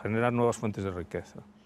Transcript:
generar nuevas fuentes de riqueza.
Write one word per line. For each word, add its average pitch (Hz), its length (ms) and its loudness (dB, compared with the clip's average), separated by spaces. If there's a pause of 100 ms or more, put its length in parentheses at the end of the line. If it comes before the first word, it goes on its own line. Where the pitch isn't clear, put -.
generar 113 320 2
nuevas 120 240 4
fuentes 104 280 -2
de 95 80 -2
riqueza. 85 480 -8 (260)